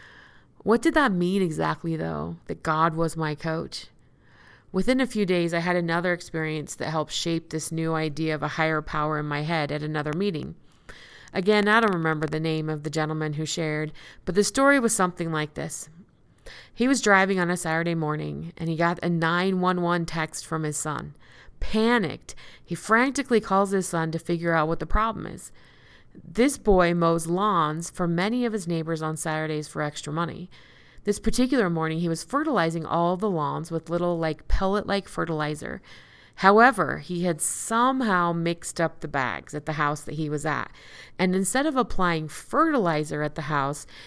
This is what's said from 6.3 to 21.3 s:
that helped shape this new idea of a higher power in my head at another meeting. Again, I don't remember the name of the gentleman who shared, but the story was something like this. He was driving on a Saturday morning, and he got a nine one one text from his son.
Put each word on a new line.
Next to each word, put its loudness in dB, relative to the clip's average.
that -6
helped -4
shape -4
this -6
new -2
idea -2
of -6
a -4
higher 0
power -2
in -4
my -4
head -2
at -4
another -4
meeting. -4
Again, 4
I 6
don't 2
remember 0
the -4
name -2
of -4
the -6
gentleman -2
who -4
shared, -2
but -4
the 4
story 4
was 2
something 0
like -2
this. -10
He 2
was 4
driving 4
on 0
a 0
Saturday -2
morning, -4
and -6
he -2
got 2
a -2
nine 0
one 2
one 0
text -6
from -4
his -4
son. -6